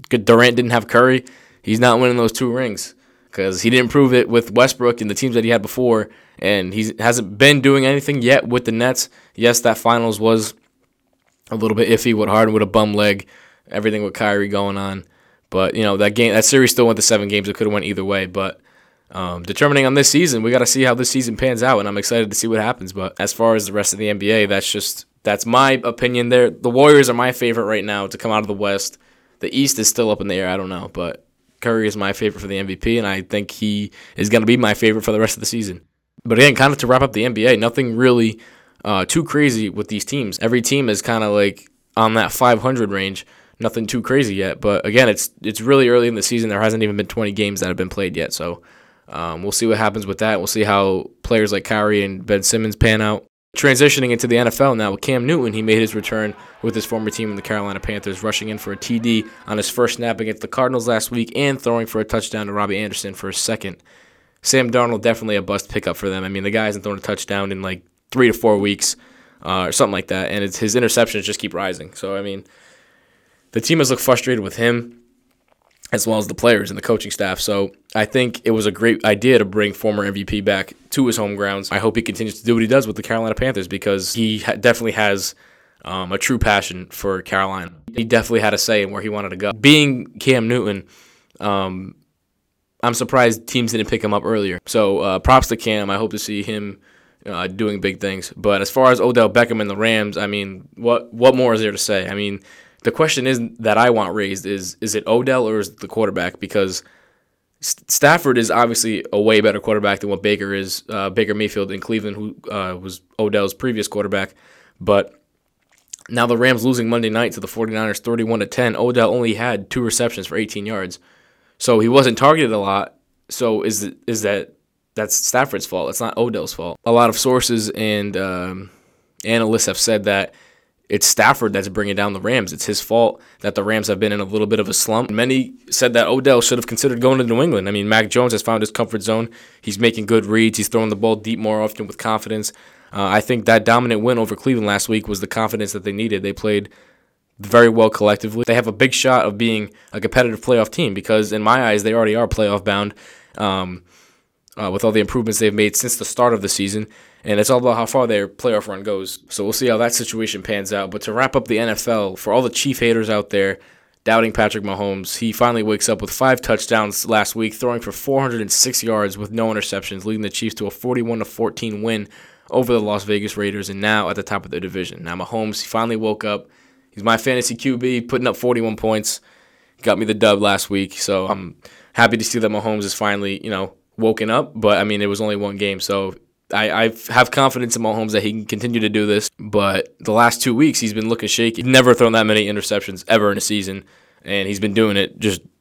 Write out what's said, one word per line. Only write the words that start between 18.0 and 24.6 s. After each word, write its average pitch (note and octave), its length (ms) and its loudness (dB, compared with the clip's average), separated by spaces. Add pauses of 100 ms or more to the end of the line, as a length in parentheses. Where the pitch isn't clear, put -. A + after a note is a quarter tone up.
way. G2 220 -2
But, F#2+ 340 -6 (500)
um, F2 320 -8
determining C#3 420 2
on C3 100 2
this C#3+ 140 4
season, C#3+ 340 2
we A#2 100 2
gotta B2 120 4
see C3+ 180 2
how B2+ 120 4
this A#2+ 160 -2
season A#2+ 260 -2
pans B2+ 260 0
out, B2 180 4
and G2+ 80 -4
I'm G2+ 100 -4
excited A2 320 0
to G#2 60 -6
see - 100 -2
what A2 140 0
happens. G#2+ 320 -4
But F#2+ 260 -8
as G2+ 140 -2
far A2+ 240 4
as G2+ 100 -2
the F#2+ 60 -10
rest G2+ 200 -2
of G2 60 -6
the G#2+ 100 -2
N G#2 100 -2
B G2+ 120 0
A, A2 160 4
that's G2 240 -2